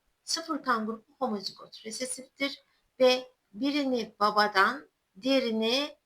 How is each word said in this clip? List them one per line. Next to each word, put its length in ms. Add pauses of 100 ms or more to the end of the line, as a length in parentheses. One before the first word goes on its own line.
(220)
Sıfır 400
kan 220
grubu 340
homozigot 680
resesiftir 800 (360)
ve 340 (200)
birini 680
babadan, 680 (320)
diğerini 840